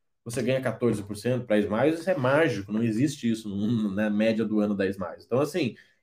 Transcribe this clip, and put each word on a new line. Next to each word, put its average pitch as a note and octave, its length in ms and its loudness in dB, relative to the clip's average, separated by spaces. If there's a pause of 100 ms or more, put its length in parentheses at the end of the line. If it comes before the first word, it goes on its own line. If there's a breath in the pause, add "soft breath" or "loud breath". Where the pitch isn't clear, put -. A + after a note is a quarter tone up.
(240)
você A#2+ 180 -4
ganha B2+ 180 0
quatorze A2+ 420 0
por G2+ 140 -10
cento B2 300 -2
pra G#2+ 100 2
Smiles, A#2+ 440 2
isso F#3+ 100 -2
é F3+ 40 2
mágico, B2+ 560 2
não A2 120 0
existe A#2 480 0
isso A2 180 -2
no, G#2 460 0
na G#2+ 160 0
média A2 340 2
do G#2+ 160 0
ano G#2 140 2
da G2 120 0
Smiles. F#2+ 380 -6
Então, B2 160 0
assim, D3+ 340 -2 (280 soft breath)